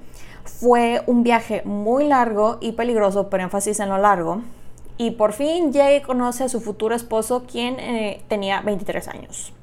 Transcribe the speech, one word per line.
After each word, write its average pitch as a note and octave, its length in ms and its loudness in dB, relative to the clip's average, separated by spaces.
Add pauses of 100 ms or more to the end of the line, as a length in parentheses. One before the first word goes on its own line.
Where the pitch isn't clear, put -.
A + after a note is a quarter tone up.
(440)
Fue A#3+ 640 2
un A#3+ 160 4
viaje A3+ 420 2
muy G#3+ 420 0
largo A#3 540 4
y A3+ 120 -4
peligroso, G#3 560 2
pero F#3 140 0
énfasis G3+ 360 -2
en G3+ 100 -2
lo G3 80 0
largo. G3 440 2 (560)
Y A#3 140 -2
por G#3+ 220 2
fin D#4+ 380 0
llega C#4 220 6
y C#4+ 80 2
conoce B3 440 -2
a B3+ 40 0
su A#3 120 -4
futuro A3 340 -2
esposo, A#3 500 -2
quien, B3 340 -6
eh, A3 480 -4
tenía G3 340 -2
veintitrés F#3+ 460 -4
años. - 560 -14